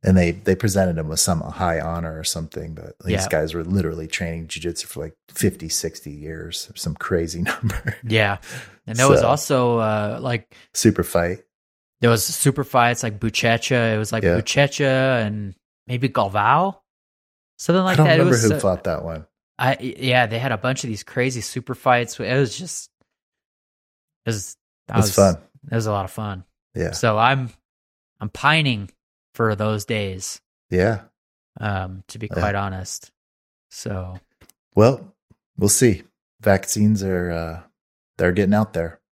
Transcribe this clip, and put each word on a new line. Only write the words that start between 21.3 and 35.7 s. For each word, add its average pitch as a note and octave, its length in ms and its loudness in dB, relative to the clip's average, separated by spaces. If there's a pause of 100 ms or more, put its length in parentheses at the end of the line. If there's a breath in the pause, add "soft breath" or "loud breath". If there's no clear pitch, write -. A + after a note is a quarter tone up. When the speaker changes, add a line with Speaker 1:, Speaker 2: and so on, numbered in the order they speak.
Speaker 2:
super B2+ 360 -8
fights. A#2+ 440 2
It A#2+ 180 0
was C#3 200 0
just, - 320 -12 (1400)
it A2+ 60 -4
was, G#2 260 -8 (300)
that G#2 80 -8
Speaker 1:
It - 20 2
was F#2+ 80 4
Speaker 2:
was - 100 -2
Speaker 1:
fun. G2 260 6 (300)
Speaker 2:
It A#2 40 -4
was A2+ 100 0
a G#2+ 80 -2
lot G2 100 -2
of F#2 80 -10
fun. G2+ 320 -8 (320)
Speaker 1:
Yeah. E2 160 -2
Speaker 2:
So A2 260 0
I'm, B2+ 340 2 (680)
I'm G#2 100 -8
pining C#3 600 0 (460)
for A2 200 0
those G#2+ 300 -2
days. G2 560 -6 (300)
Speaker 1:
Yeah. F#2+ 320 2 (580)
Speaker 2:
Um, F#2+ 480 -6
to G#2+ 100 -16
be G#2+ 80 -8
Speaker 1:
Yeah. - 140 -4
Speaker 2:
quite G2+ 140 0
honest. F#2+ 560 -8 (580)
So. F#2 480 -10 (580)
Speaker 1:
Well, - 380 4 (440)
we'll G2+ 120 2
see. A2+ 340 4 (380)